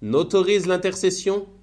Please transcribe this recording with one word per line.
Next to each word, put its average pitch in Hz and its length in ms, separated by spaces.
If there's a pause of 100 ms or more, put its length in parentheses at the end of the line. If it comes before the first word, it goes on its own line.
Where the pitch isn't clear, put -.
n'autorise 175 680
l'intercession 185 800 (160)